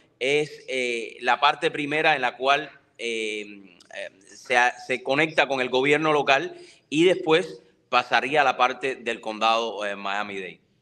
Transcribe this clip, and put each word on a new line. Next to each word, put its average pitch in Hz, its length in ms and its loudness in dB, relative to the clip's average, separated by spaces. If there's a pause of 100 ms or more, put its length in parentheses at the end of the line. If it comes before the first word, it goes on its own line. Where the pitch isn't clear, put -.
(180)
Es, 147 500 -2
eh, 123 520 -4
la 120 200 0
parte 151 300 2
primera 156 440 0
en 135 60 -2
la 123 160 -2
cual, 139 340 0 (280)
eh, 107 800 -8 (160)
eh, 98 160 -12 (240)
se, 123 220 -4 (300)
se 123 160 -4
conecta 147 460 2
con 135 120 0
el 127 80 -2
gobierno 147 440 2
local 143 440 2 (320)
y 156 160 2
después 170 580 2 (260)
pasaría 127 540 2
a - 20 2
la 127 120 2
parte 127 400 0
del 113 240 -6
condado, 110 640 0
eh, 101 120 -4
Miami-Dade. 98 640 -8 (220)